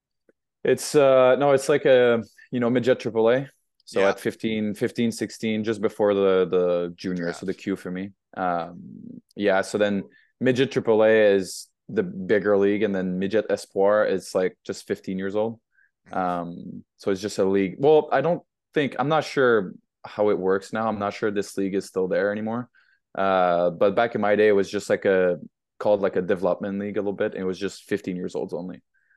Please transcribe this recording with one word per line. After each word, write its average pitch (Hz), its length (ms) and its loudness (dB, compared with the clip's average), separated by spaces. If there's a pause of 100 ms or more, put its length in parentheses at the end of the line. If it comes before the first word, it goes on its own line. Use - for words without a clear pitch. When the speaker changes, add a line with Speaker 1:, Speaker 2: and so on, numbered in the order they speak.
(640)
Speaker 1:
It's, - 320 -2
uh, 131 420 6
no, 143 140 2
it's 135 180 2
like 143 160 0
a, 123 380 4 (280)
you 127 80 -4
know, 120 100 0
midget 123 300 2
triple 113 300 2
A. 135 180 0 (380)
So 101 160 -2
Speaker 2:
Yeah. 98 80 4
Speaker 1:
at 98 100 -2
fifteen, 107 560 -4
fifteen, 117 360 -2
sixteen, 110 520 -6
just 104 180 -4
before 104 320 0
the, 95 360 4
the 87 460 0
junior, 87 380 -6
so - 120 -12
the 92 80 -4
Speaker 2:
Draft. - 100 -14
Speaker 1:
Q 98 120 -4
for - 140 -12
me. 95 220 -10 (260)
Um, 87 840 -8 (140)
yeah, 98 260 2
so 95 180 -6
then 101 240 2 (360)
midget 127 320 2
triple 110 320 2
A 110 320 6
is 92 320 -4 (200)
the 101 160 -2
bigger 98 520 0
league, 101 280 2
and 101 100 -2
then 92 240 -2
midget 98 320 -2
Espoir 101 560 2
is, - 300 -4
like, 92 280 0
just - 220 -10
fifteen 98 320 -6
years 95 180 -6
old. 113 240 -4 (480)
Speaker 2:
Mm-hmm. 92 100 -10
Speaker 1:
Um, 90 680 -6 (140)
so - 120 -4
it's 95 120 -2
just 104 180 -6
a 98 60 2
league. 95 340 0
Well, 147 320 4
I 135 100 2
don't 165 220 -2 (320)
think, 139 240 -2
I'm 143 100 -2
not 156 140 2
sure 117 500 2 (320)
how 104 240 0
it 92 80 2
works 95 340 -2
now. 113 160 -4
I'm 107 120 -4
not 101 140 -4
sure 107 180 -2
this 101 260 -4
league 98 180 -2
is 95 100 -2
still 95 220 -4
there 92 240 0
anymore. 110 380 -6 (460)
Uh, 90 560 2
but 98 240 0
back 117 200 2
in 110 60 -2
my 104 140 2
day, 107 140 4
it 104 40 4
was 98 160 2
just, 101 200 -8
like, 101 160 -2
a, 92 320 2 (420)
called, 104 220 0
like, 95 140 -2
a 95 60 0
development 95 580 -2
league 104 180 -6
a - 40 -2
little 98 120 -4
bit. 104 200 -4
And - 80 -10
it 92 40 -6
was 92 140 -4
just 98 260 -8
fifteen 98 300 -4
years 90 200 -8
olds - 180 -6
only. 87 300 -12 (340)